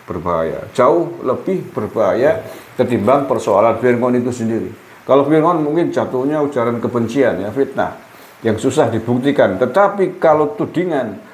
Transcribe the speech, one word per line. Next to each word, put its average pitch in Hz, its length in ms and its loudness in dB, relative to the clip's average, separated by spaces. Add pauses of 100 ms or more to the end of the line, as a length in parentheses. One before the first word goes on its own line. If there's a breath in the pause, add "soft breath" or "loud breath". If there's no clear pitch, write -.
berbahaya, 82 640 -4
jauh 156 480 2
lebih 170 400 -4 (160)
berbahaya 110 640 0 (320 loud breath)
ketimbang 120 560 2
persoalan 110 520 2
Virgon 123 360 2
itu 123 160 0
sendiri. 110 380 -4 (340 loud breath)
Kalau 143 240 4
Virgon 156 320 2
mungkin 151 320 0
jatuhnya 127 480 -2
ujaran 120 400 -2
kebencian, 117 600 0
ya, 101 100 -6
fitnah, 113 440 -2 (440 loud breath)
yang 113 160 0
susah 135 320 0
dibuktikan. 120 720 0
Tetapi 196 560 0
kalau 151 400 2
tudingan 151 640 -4 (140)